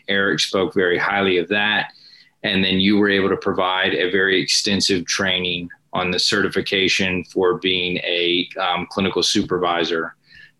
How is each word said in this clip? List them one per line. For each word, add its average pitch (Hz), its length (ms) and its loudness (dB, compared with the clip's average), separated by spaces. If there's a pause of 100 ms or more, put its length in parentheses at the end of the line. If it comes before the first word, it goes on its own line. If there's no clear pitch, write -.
Eric 98 320 0
spoke 95 360 -2
very 90 220 2
highly 95 420 0
of 82 100 -2
that. 104 420 0 (540)
And 95 180 0
then 95 160 2
you 101 200 4
were 101 120 4
able 95 200 2
to 92 60 2
provide 92 580 0
a 87 180 0
very 95 280 2
extensive 95 680 0
training 90 640 -2 (220)
on 90 200 -2
the 87 80 -2
certification 95 1040 0
for 90 340 0
being 90 460 0
a, 87 440 0 (120)
um, 87 280 -2
clinical 92 360 0
supervisor 85 880 0 (460)